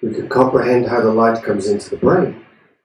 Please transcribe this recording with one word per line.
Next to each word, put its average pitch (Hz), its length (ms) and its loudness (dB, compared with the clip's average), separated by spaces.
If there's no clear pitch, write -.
We 110 120 -6
can - 160 -8
comprehend 123 580 2
how 120 140 -2
the 110 100 2
light 113 320 0
comes 101 240 -4
into 101 220 -4
the - 80 -8
brain, - 480 0